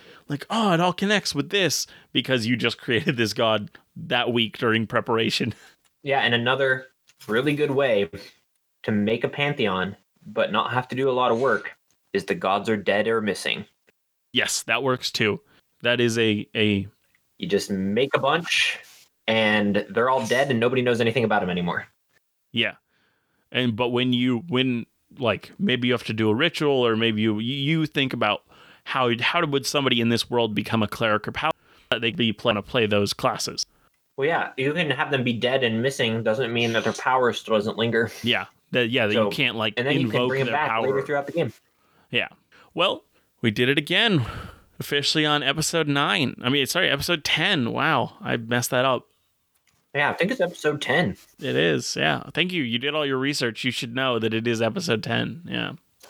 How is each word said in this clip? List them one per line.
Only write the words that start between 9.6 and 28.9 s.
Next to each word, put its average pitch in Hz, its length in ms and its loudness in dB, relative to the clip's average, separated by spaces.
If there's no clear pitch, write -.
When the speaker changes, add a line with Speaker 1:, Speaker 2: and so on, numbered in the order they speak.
Speaker 2:
but 107 240 -2
not 110 220 -2
have 123 160 -2
to - 80 -8
do 135 140 0
a - 20 0
lot 127 180 2
of 113 80 2
work, 117 380 -2
is 95 100 0
the 101 100 -2
gods 98 360 0
are 110 80 2
dead 101 280 2
or 113 140 0
missing. 101 460 -2
Speaker 1:
Yes, 110 300 0
that 117 200 -2
works 127 280 -2
too. 101 320 0
That 120 180 2
is 117 160 2
a, 110 400 2
a 104 300 2
Speaker 2:
You 87 120 -8
just 98 220 0
make 104 460 0
a - 20 2
bunch, 151 600 0
and 107 640 2
they're 117 180 2
all 131 180 2
dead, 131 240 2
and 117 80 2
nobody 123 220 2
knows 120 220 2
anything 113 220 2
about 104 180 2
'em 90 80 -2
anymore. 87 360 -2
Speaker 1:
Yeah. 113 260 -2
And, 123 240 0
but 123 140 0
when 123 240 2
you, 123 240 2
when, 123 380 0
like, 113 400 -2
maybe 123 300 0
you 123 40 4
have 120 120 -2
to 110 100 -4
do 107 160 2
a 107 40 4
ritual, 143 520 2
or 113 100 2
maybe 110 240 2
you, 107 200 2
you, 120 140 -4
you 156 40 2
think 139 300 -2
about 107 280 0
how, 127 260 0